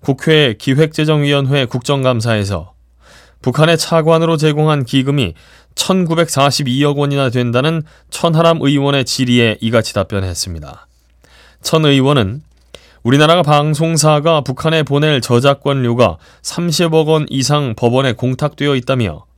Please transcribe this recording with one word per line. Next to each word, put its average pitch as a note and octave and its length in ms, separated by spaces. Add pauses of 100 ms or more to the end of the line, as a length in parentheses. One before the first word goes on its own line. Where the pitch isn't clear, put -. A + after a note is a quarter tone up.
국회 C#3+ 540
기획재정위원회 C#3+ 1120
국정감사에서 A#2 1040 (720)
북한의 D3+ 340
차관으로 E3 600
제공한 D3+ 460
기금이 C3 500 (400)
천구백사십이억 D3 1200
원이나 C#3+ 320
된다는 B2 540 (260)
천하람 E3 540
의원의 C#3 420
질의에 A#2+ 560
이같이 A2+ 320
답변했습니다. F2+ 920 (760)
천 D#3+ 240
의원은 C3+ 560 (600)
우리나라가 D3+ 400
방송사가 D3+ 1000
북한에 D#3 440
보낼 C#3+ 360
저작권료가 B2 960 (240)
삼십억 D#3+ 680
원 D#3 200
이상 C3+ 460
법원에 B2 380
공탁되어 C#3 640
있다며 A#2 500 (100)